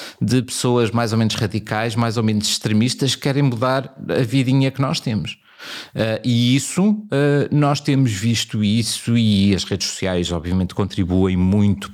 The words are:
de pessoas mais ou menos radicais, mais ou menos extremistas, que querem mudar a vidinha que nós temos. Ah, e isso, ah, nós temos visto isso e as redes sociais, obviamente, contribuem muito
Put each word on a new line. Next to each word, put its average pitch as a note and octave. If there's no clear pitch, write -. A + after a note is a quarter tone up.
de B2
pessoas A#2+
mais A#2
ou A2
menos A2
radicais, A2
mais A#2
ou A#2
menos G#2+
extremistas, A#2+
que -
querem C#3+
mudar B2+
a F2
vidinha C3+
que C3+
nós C#3
temos. G#2
Ah, A2
e A#2+
isso, G#3
ah, C#3+
nós D3
temos C3+
visto A2
isso A2
e G2+
as E2+
redes -
sociais, F2+
obviamente, F2
contribuem F#2
muito G2